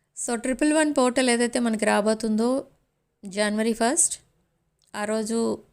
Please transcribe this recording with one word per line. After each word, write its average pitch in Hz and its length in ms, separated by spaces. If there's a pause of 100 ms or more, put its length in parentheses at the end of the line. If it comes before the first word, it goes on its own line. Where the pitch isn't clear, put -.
(180)
so - 180
ట్రిపుల్ 262 380
వన్ 302 240
పోర్టల్ 254 320
ఏదైతే 240 300
మనకి 220 260
రాబోతుందో 220 800 (600)
జనవరి 208 480
ఫస్ట్, 233 500 (720)
ఆ 208 100
రోజు 220 680